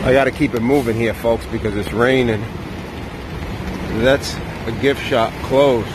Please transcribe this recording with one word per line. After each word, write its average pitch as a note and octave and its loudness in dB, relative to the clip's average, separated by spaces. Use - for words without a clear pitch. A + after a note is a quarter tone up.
I C3 4
gotta C3 4
keep C#3 0
it B2 0
moving A#2+ 2
here, A2+ 0
folks, A#2 0
because G#2+ -4
it's G2+ -4
raining. A#2+ 4
That's C3+ 2
a A2+ -4
gift C3+ 0
shop A2+ 0
closed. B2 2